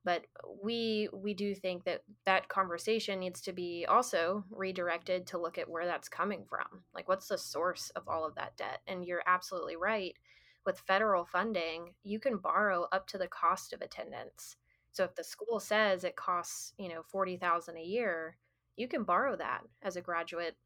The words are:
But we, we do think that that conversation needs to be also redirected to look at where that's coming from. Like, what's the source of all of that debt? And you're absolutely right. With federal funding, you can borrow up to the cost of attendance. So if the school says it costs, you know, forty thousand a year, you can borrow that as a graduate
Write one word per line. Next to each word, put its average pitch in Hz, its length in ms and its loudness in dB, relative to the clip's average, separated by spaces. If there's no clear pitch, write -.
But 175 220 0
we, 220 500 0
we 202 220 -4
do 202 200 0
think 180 300 -4
that 175 180 -2
that 190 240 4
conversation 190 720 0
needs 185 220 -6
to 190 100 -4
be 175 340 -4
also 196 640 4
redirected 185 760 -2
to 180 120 -4
look 170 200 -2
at 180 100 -4
where 165 160 -2
that's 175 240 -2
coming 196 400 -2
from. - 340 -6
Like, 170 120 -8
what's 190 220 0
the 202 80 2
source 170 600 -2
of - 120 -8
all 160 180 -2
of 151 100 -8
that - 200 -6
debt? - 300 -6
And 180 180 -6
you're 175 220 -4
absolutely 180 500 0
right. 190 380 0
With 185 220 -2
federal 196 400 6
funding, 175 680 0
you 208 160 -2
can 220 200 2
borrow 185 540 4
up 190 160 0
to 202 100 -8
the 180 100 0
cost - 460 2
of - 80 -8
attendance. - 760 -10
So 190 120 2
if 170 100 -2
the 165 100 -8
school 214 360 -2
says 202 440 4
it 175 120 -2
costs, - 640 -2
you 190 100 -6
know, 165 140 -6
forty 185 340 0
thousand 170 400 2
a 165 60 -8
year, 175 560 0
you 247 120 -4
can 262 140 0
borrow 202 340 4
that 123 260 -2
as 180 140 -4
a 180 40 -4
graduate 170 640 -2